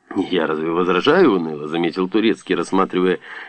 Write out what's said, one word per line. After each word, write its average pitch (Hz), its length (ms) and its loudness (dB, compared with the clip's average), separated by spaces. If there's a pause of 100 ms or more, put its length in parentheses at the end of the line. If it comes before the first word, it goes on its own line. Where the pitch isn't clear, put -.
(140)
«Я 87 320 0
разве 78 260 -2
возражаю?» — 92 640 4
уныло 78 320 -4
заметил 85 420 -2
Турецкий, 101 460 0
рассматривая 90 640 0 (300)